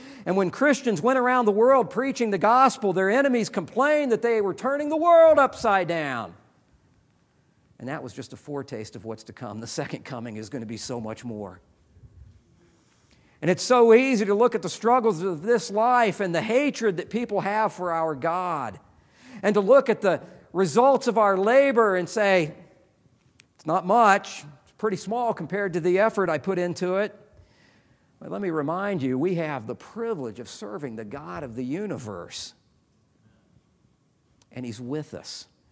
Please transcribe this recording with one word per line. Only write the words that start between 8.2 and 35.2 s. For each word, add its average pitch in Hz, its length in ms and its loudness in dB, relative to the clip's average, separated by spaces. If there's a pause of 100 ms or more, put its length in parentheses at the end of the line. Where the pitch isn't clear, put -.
a 127 40 -16
foretaste 131 580 -12
of 101 100 -16
what's 110 200 -12
to - 80 -18
come. 107 280 -14
The 113 60 -12
second - 380 -10
coming 117 320 -12
is 110 120 -12
gonna 113 160 -10
be 110 140 -10
so 120 220 -8
much 110 240 -12
more. 104 360 -12 (1800)
And 160 80 2
it's - 140 0
so 240 280 6
easy 240 320 4
to 202 100 0
look 240 200 2
at 220 80 -4
the 269 80 -6
struggles 220 520 0
of 175 200 -4
this 220 280 0
life 226 500 2
and 180 140 -2
the 156 80 -2
hatred 226 560 0
that 165 120 -10
people 220 300 -4
have 208 320 -2
for 180 180 -6
our 160 240 -2
God, 156 640 -4 (640)
and 202 120 2
to 208 60 4
look 254 300 6
at 214 120 -2
the 175 200 0 (300)
results 220 560 2
of 214 100 0
our 202 180 4
labor 226 580 4
and 180 140 -2
say, 190 460 2 (1000)
"It's - 100 -20
not 175 220 0
much. 202 580 4 (200)
It's - 80 -20
pretty 214 240 -4
small 226 360 -4
compared 185 420 -6
to 180 60 -4
the 180 200 2
effort 208 280 2
I 156 100 -2
put 190 200 -4
into 180 380 -4
it." 208 180 -4 (1040)
But - 140 -14
let 202 100 -8
me 190 80 -4
remind 170 500 -4
you, 131 160 -2
we 170 200 -2
have 147 300 -6
the 117 100 -10
privilege 156 640 -10
of 110 80 -16
serving 156 480 -12
the 110 80 -12
God 151 400 -12
of 120 100 -14
the 127 100 -8
universe. 127 880 -10 (2000)
And 127 160 -14
he's 113 140 -12
with 143 340 -10
us. - 320 -16 (260)